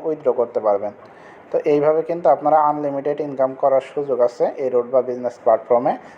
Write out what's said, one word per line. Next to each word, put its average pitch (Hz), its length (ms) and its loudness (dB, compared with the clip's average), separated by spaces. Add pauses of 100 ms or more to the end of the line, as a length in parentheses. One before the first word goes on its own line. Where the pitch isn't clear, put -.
উইথড্র 151 280 -2
করতে 117 280 -2
পারবেন। 104 320 0 (580)
তো 151 140 -2
এইভাবে 151 380 2
কিন্তু 170 260 -2
আপনারা 147 320 4
আনলিমিটেড 147 600 -2
ইনকাম 131 340 -2
করার 135 260 2
সুযোগ 135 400 -4
আছে 123 240 0 (120)
এই 135 120 -4
রোড 120 220 0
বা 131 120 2
বিজনেস 123 400 -6
প্ল্যাটফর্মে। 120 560 2 (200)